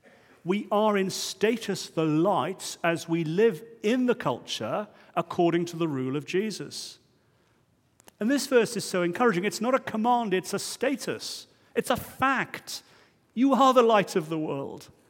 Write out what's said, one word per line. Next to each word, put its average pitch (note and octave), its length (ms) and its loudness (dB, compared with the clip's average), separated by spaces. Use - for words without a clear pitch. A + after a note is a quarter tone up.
we G3+ 300 -2
are G#3 240 4
in F#3+ 140 0
status - 800 -4
the D#3+ 160 0
lights D#3+ 760 0
as E3 240 0
we E3 180 0
live F3+ 380 2
in B3 240 2
the A#3+ 80 4
culture D3 720 -4
according E3+ 520 2
to E3+ 100 -10
the E3 100 -2
rule C3+ 300 -4
of C#3+ 80 -6
Jesus. F#3 760 -6
And G#3+ 120 0
this C#4+ 160 0
verse A3+ 280 4
is G3 100 -4
so F3+ 180 -2
encouraging. F3 420 2
It's G#3 160 -2
not B3 140 0
a B3+ 40 4
command, A#3 540 0
it's F#3 220 -2
a G3 40 0
status. - 880 -6
It's A#3 160 0
a A#3+ 60 2
fact. - 840 -4
You C4+ 180 2
are C4 220 6
the B3+ 80 8
light A3 340 4
of D#3 140 -2
the D#3+ 80 -2
world. C#3+ 500 -6